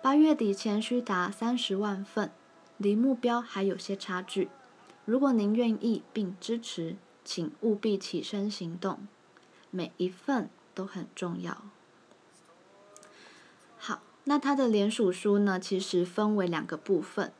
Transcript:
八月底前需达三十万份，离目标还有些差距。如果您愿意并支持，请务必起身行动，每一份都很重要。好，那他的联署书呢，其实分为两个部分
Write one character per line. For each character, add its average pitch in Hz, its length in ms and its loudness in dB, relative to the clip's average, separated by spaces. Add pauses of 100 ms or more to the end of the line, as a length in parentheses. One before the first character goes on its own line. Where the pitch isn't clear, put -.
八 269 140 4
月 311 180 8
底 220 200 2
前 208 280 0
需 247 180 0
达 190 300 -2
三 233 280 -2
十 202 180 -2
万 196 280 -2
份， 202 280 -4 (460)
离 202 180 2
目 254 180 4
标 240 260 0
还 202 240 -4
有 190 140 0
些 196 180 -6
差 185 260 -6
距。 - 280 -4 (560)
如 233 140 2
果 277 120 6
您 214 220 4
愿 233 180 4 (140)
意 226 160 2 (100)
并 196 300 -4
支 233 180 -4
持， 170 360 -8 (280)
请 - 280 -6 (100)
务 214 140 2
必 208 220 0
起 180 260 -6
身 208 260 -4
行 175 280 -8
动， 190 300 -6 (640)
每 180 280 -6
一 180 120 -2
份 220 400 -4 (240)
都 190 120 -6
很 190 300 -10
重 175 260 -6
要。 - 200 -8 (2250)
好， - 240 -10 (220)
那 285 160 2
他 269 160 2
的 269 120 4
联 208 220 4
署 220 220 2
书 202 260 2
呢， 202 220 2
其 185 200 -2
实 180 240 0
分 214 320 0
为 190 120 2
两 165 180 -2
个 165 100 -8
部 180 240 0
分 - 400 -6